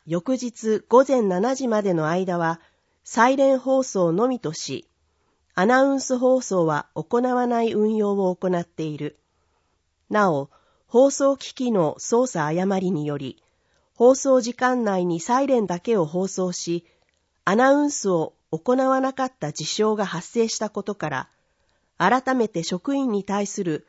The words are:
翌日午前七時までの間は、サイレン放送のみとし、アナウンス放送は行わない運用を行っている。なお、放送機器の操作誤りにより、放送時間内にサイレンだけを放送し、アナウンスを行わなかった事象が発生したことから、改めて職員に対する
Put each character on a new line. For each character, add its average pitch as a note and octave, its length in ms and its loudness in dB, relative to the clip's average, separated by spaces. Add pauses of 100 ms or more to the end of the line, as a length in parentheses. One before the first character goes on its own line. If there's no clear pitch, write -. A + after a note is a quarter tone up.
翌 F3 300 -2
日 A3 420 -4 (100)
午 B3+ 160 8
前 C4 180 2
七 G3+ 340 0
時 C4 100 -6
ま G#3+ 160 0
で G3 100 0
の D#3 140 0
間 F3+ 320 -2
は、 E3 220 -2 (420)
サ - 280 2
イ C4+ 60 2
レ C4+ 140 4
ン C4 80 4
放 C4 240 0
送 F3+ 300 0
の G#3+ 160 2
み B3+ 100 -4
と D#3 140 -6
し、 - 360 -10 (680)
ア F3+ 100 2
ナ B3+ 160 4
ウ C#4 120 2
ン C4+ 60 -2
ス B3+ 180 -4
放 B3+ 220 2
送 F#3 260 0
は D3+ 280 -2
行 D#3 220 -4
わ B3 320 0
な A#3 160 0
い A3+ 80 -2
運 G#3+ 240 0
用 G#3 160 0
を F#3+ 240 0
行 - 100 -6 (100)
っ E3+ 80 -4
て - 200 -10
い D3+ 120 -8
る。 D3 220 -10 (880)
な G#3 220 2
お、 C#3+ 200 -4 (360)
放 C4+ 240 4
送 C#4 260 0
機 - 160 -16
器 B3 200 -4
の E3+ 260 0
操 B3 300 0
作 D#3+ 160 -4
誤 F3+ 340 -2
り F#3 140 -2
に D3+ 140 -4
よ D3 120 -6
り、 C3+ 240 -12 (520)
放 B3 200 6
送 C4 260 2
時 A#3 140 -6
間 B3+ 300 0
内 F#3+ 200 0
に E3+ 140 -2
サ A#3+ 240 0
イ C#4 60 0
レ C4 100 2
ン G#3+ 80 0
だ F3 140 -4
け A3 160 -2
を E3+ 100 2
放 F3+ 220 -4
送 F#3 240 -4
し、 E3+ 340 -6 (580)
ア F#3 120 2
ナ C4 160 6
ウ C#4+ 100 4
ン D4 80 0
ス - 180 -6
を E3 260 0 (180)
行 G3+ 220 -2
わ C4 260 2
な C4+ 120 -2
か C4 120 -4
っ B3+ 120 -6
た D3+ 160 -8
事 D#3+ 120 -10
象 G#3+ 320 -2
が G3+ 100 -2
発 F3 220 -10
生 A3+ 180 0
し - 140 -8
た A3 100 -4
こ G3+ 140 -8
と G#3 100 -8
か D#3 160 -6
ら、 C3+ 180 -6 (680)
改 B3 380 2
め A#3 140 0
て E3 160 -6
職 C#4 320 -4
員 C4+ 160 -2
に G3+ 100 -2
対 G3+ 240 -4
す G3+ 160 -8
る D#3+ 260 -4